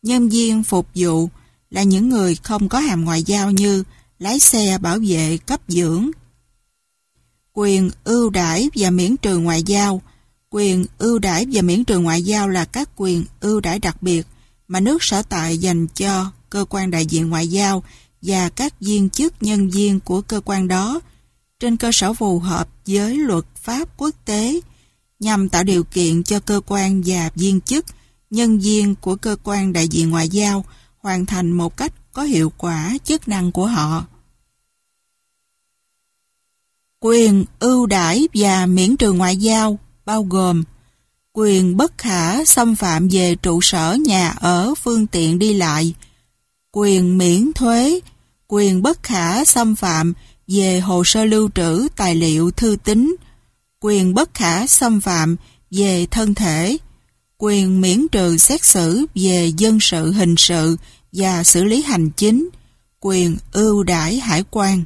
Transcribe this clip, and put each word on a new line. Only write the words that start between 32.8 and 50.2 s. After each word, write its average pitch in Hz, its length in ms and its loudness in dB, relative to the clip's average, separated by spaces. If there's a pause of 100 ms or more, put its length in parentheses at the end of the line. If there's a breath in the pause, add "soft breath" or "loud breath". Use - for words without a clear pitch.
chức 311 240 -4
năng 180 240 -2
của 185 140 -2
họ. 165 400 -2 (3000)
Quyền 220 440 4 (140)
ưu 247 280 2
đãi 196 480 2
và 190 320 2
miễn 185 300 4
trừ 214 160 2
ngoại 185 240 2
giao 214 420 0 (260)
bao 214 200 -2
gồm 180 400 0 (680)
quyền 190 440 2
bất 285 220 0
khả 190 460 -2
xâm 233 320 2
phạm 175 320 0
về 180 280 2
trụ 175 260 0
sở, 170 340 0 (100)
nhà 185 240 2
ở, 180 440 0
phương 226 320 -2
tiện 170 320 0
đi 214 160 2
lại, 165 400 0 (800 soft breath)
quyền 185 460 2
miễn 185 340 4
thuế, 262 480 2 (480 soft breath)
quyền 196 340 2
bất 302 200 0
khả 311 420 -2
xâm 226 320 2
phạm 170 360 0 (360 loud breath)